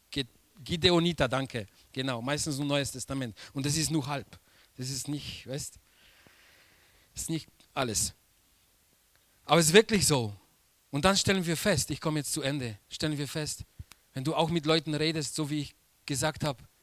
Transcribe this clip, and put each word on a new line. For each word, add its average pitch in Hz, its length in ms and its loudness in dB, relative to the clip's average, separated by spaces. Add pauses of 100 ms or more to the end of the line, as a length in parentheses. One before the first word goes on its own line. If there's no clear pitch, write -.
Ge-, 139 160 -4 (380)
Gideoniter, 170 640 2
danke. 127 400 -4 (240)
Genau, 131 300 -4
meistens 143 360 -2
nur 143 80 -4
Neues 143 260 0
Testament. 131 460 -8 (160)
Und 139 120 -4
das 147 120 0
ist 147 140 0
nur 147 160 0
halb. 143 320 -8 (380)
Das 127 120 -8
ist 131 180 -8
nicht, - 400 -8
weißt, 135 320 -10 (1300)
das - 80 -10
ist - 80 -6
nicht 160 180 -4 (260)
alles. 123 420 -2 (1300)
Aber 156 160 6
es 160 80 6
ist 156 60 2
wirklich 214 340 6
so. 117 280 2 (540)
Und 143 160 0
dann 190 120 6
stellen 190 280 2
wir 165 120 0
fest, 180 340 0
ich 143 100 -6
komme 156 180 0
jetzt - 140 -6
zu 156 80 -4
Ende, 135 380 -4 (100)
stellen 156 280 -2
wir 143 100 -4
fest, 151 360 -6 (500)
wenn 131 100 -6
du 156 100 0
auch 160 160 2
mit 165 160 0
Leuten 160 300 2
redest, 156 400 -2
so 151 140 -2
wie 151 120 -2
ich - 140 -10 (320)
gesagt 147 360 -2
habe, 147 200 -2 (200)